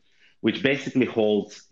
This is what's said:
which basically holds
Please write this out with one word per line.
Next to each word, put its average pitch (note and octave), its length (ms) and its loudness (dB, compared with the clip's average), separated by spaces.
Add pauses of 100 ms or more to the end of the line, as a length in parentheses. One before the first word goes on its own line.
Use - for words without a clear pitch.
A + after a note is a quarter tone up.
(420)
which A2 200 0
basically C3 440 0
holds G#2 640 -2